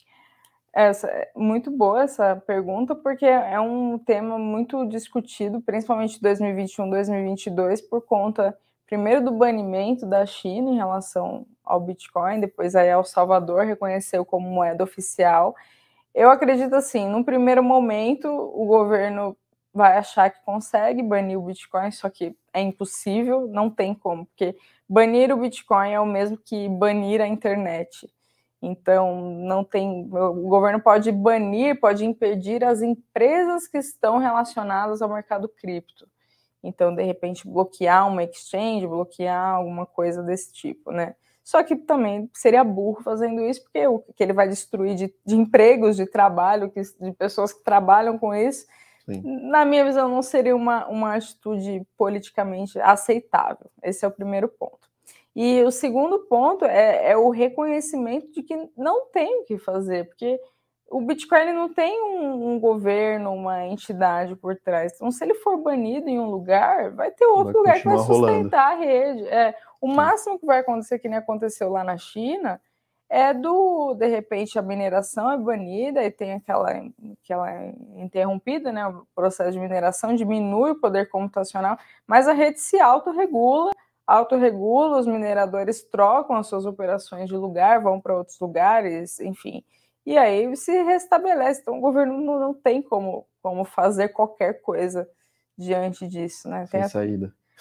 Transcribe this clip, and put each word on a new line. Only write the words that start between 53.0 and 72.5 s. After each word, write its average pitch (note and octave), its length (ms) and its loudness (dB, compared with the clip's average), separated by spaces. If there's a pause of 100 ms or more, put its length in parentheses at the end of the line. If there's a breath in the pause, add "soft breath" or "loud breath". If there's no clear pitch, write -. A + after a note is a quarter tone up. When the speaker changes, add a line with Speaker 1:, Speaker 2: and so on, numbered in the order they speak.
Speaker 1:
Esse F#3+ 240 -6
é - 20 2
o G3 40 -2
primeiro G3+ 360 -4
ponto. - 400 -12 (480 soft breath)
E B3 280 4
o B3+ 80 4
segundo C#4+ 480 0
ponto E4 440 2
é, G#3 480 4
é A3 60 4
o A#3 120 6
reconhecimento C4+ 1040 -2
de - 120 -10
que D#4+ 340 -10
não F#4 300 -2
tem G#4 340 -2
o - 40 -10
que G#3+ 120 -8
fazer, F#3 500 -4
porque B3 320 -6 (500 loud breath)
o B3+ 120 -4
Bitcoin, D#4 380 0
ele E4 140 0
não E4+ 200 -4
tem G4 300 0
um, C#4 480 -4
um A#3+ 80 -2
governo, G#3 720 0
uma F#3 320 -6
entidade F3+ 680 -2
por F#3 200 -8
trás. F3 380 -4
Então, - 160 -8
se B3 140 -6
ele E4+ 100 2
for G#4 240 -2
banido C#4+ 500 -4
em B3+ 120 -2
um A3 100 -4
lugar, G3 600 0
vai G3+ 180 -4
ter - 160 2
outro G4+ 260 4
Speaker 2:
Vai - 20 -6
Speaker 1:
lugar G4+ 260 6
que - 80 -4
vai - 100 4
Speaker 2:
continuar A#2 220 4
rolando. A2+ 160 6
Speaker 1:
sustentar - 380 2
a - 20 -4
rede. C4+ 520 0
É, A3+ 300 2 (240 loud breath)
o C4 80 -2
Speaker 2:
Sim. C#4 60 0
Speaker 1:
máximo F#4+ 440 2
que D#4+ 60 -14
vai C4 140 4
acontecer, A#3+ 400 -4
que A#3 100 -8
nem A3 80 -4
aconteceu G#3+ 540 -6
lá F#3+ 120 -4
na F3+ 140 -4
China, B3 640 -6 (480)